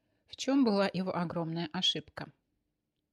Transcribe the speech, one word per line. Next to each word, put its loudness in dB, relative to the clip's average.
в -20
чём 2
была 4
его -2
огромная -4
ошибка. -2